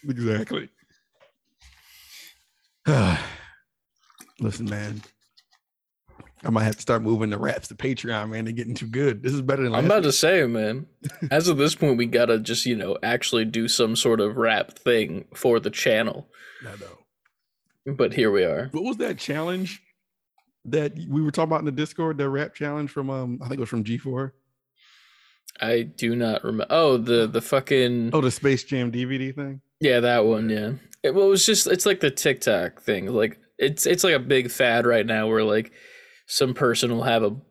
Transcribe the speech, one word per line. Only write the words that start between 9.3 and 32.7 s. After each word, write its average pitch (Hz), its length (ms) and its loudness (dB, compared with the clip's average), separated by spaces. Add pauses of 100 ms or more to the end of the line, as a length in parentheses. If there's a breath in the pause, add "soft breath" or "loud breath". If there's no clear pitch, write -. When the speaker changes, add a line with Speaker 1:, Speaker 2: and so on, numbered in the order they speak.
Speaker 1:
is 143 100 -2
better 135 200 0
than 120 120 0
Speaker 2:
I'm 143 100 2
Speaker 1:
last - 20 4
Speaker 2:
about 202 160 6
Speaker 1:
week. - 20 0
Speaker 2:
to 143 80 2
say, 160 340 4
man. 117 400 -2 (220)
<laughs> - 220 -8
As 160 180 2
of 160 80 2
this 147 200 2
point, 135 220 2
we 120 80 2
gotta 117 340 4
just, 113 260 -4
you 123 100 0
know, 95 260 -4
actually 117 420 0
do 113 240 -2
some 113 260 2
sort 113 260 2
of 107 160 0
rap 113 420 0
thing 113 560 0
for 117 260 2
the 107 100 -4
channel. - 560 0 (360 loud breath)
Speaker 1:
I 107 180 -16
know. - 1120 -18
Speaker 2:
But 120 200 2
here 113 180 4
we 98 100 4
are. 87 300 0
Speaker 1:
What 160 100 -4
was 240 140 -4
that 214 200 -4
challenge 175 640 -6 (840)
that 147 300 -2 (140)
we 147 140 0
were 151 80 0
talking 160 200 -2
about 160 100 0
in 156 60 -4
the 147 60 0
Discord? 151 460 -4
That 143 100 -2
rap 143 240 -4
challenge 147 380 -6
from, 135 200 -6
um, 127 300 -6
I 123 60 -10
think 139 120 -6
it - 20 -6
was 120 80 -4
from 113 160 -4
G 117 120 -4
four. 131 380 -6 (1300 soft breath)
Speaker 2:
I 117 220 0
do 117 320 -4
not 113 300 -2
remember. 110 260 -2
Oh, 156 280 4
the, 117 280 2
the 113 140 -2
fucking 123 720 0
Speaker 1:
Oh, 151 80 2
the 127 100 2
Space 135 340 0
Jam 123 260 -4
D 123 140 -4
V 131 140 -6
D 131 140 -6
thing? 139 280 -10 (200)
Speaker 2:
Yeah, 127 200 4
that 120 260 2
one. 110 240 0
Yeah. 107 220 -4 (300)
It, 139 120 0
well, 196 120 6
it 196 40 6
was 196 160 4
just, 214 200 2
it's 180 200 2
like 196 140 2
the 147 100 2
TikTok 107 720 0